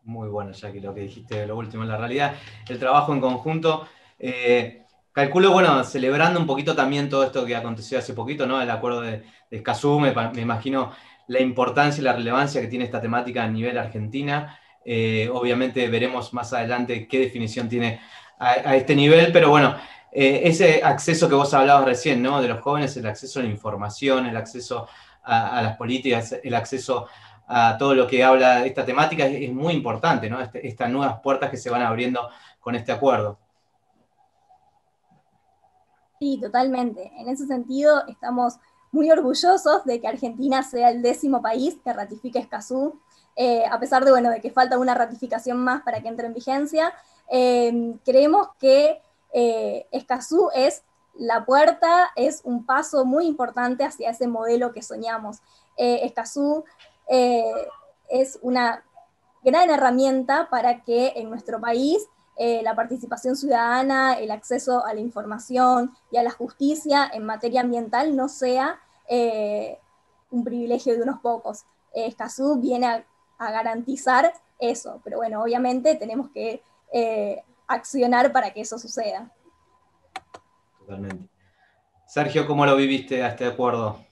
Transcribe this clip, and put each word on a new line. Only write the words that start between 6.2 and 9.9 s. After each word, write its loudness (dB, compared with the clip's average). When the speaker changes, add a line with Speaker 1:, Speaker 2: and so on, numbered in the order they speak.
Speaker 1:
un 0
poquito -2
también 0
todo 2
esto -2
que -4
aconteció -6
hace -10
poquito, -6
¿no? -2
El -4
acuerdo -4
de, -8
de -12
Escazú, 0